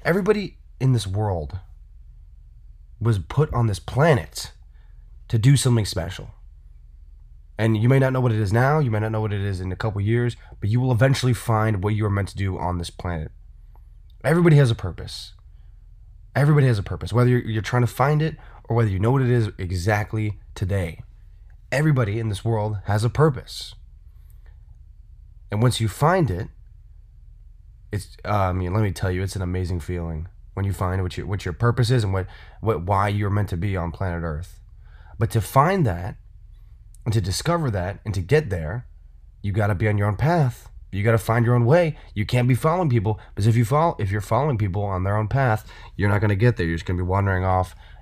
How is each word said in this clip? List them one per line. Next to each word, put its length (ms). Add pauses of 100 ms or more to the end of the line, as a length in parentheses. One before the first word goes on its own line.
Everybody 540 (240)
in 100
this 160
world 520 (1400)
was 200
put 340
on 140
this 120
planet 720 (800)
to 80
do 180
something 300
special. 460 (1300)
And 200
you 120
may 100
not 140
know 80
what 100
it 80
is 140
now, 260
you 100
may 100
not 120
know 100
what 120
it 80
is 180
in 120
a 40
couple 260
years, 340 (240)
but 100
you 100
will 120
eventually 420
find 500
what 100
you 120
are 40
meant 200
to 80
do 200
on 200
this 120
planet. 420 (920)
Everybody 320
has 160
a 40
purpose. 580 (1040)
Everybody 320
has 120
a 40
purpose, 280
whether 180
you're, 120
you're 200
trying 220
to 40
find 340
it 160 (280)
or 100
whether 140
you 100
know 120
what 100
it 80
is 280
exactly 800 (160)
today. 460 (680)
Everybody 460
in 120
this 160
world 400
has 180
a 60
purpose. 640 (1800)
And 100
once 200
you 80
find 420
it, 160 (1400)
it's, 320
uh, 60
I 240
mean, 200
let 100
me 80
tell 200
you, 100
it's 140
an 60
amazing 400
feeling 460 (260)
when 120
you 60
find 300
what 160
your, 80
what 180
your 100
purpose 380
is 140
and 80
what, 140 (340)
what, 220
why 260
you're 200
meant 200
to 80
be 180
on 160
planet 320
Earth. 360 (580)
But 140
to 100
find 440
that, 300 (920)
and 80
to 80
discover 500
that, 340
and 80
to 80
get 280
there, 360 (560)
you 100
gotta 220
be 140
on 100
your 100
own 100
path. 520 (220)
You 100
gotta 160
find 280
your 100
own 100
way. 320 (160)
You 120
can't 220
be 80
following 340
people, 300 (140)
because 140
if 80
you 80
follow, 360
if 120
you're 100
following 360
people 260
on 220
their 100
own 120
path, 380 (300)
you're 140
not 100
gonna 160
get 220
there. 100
You're 80
just 100
gonna 120
be 60
wandering 420
off 280 (280)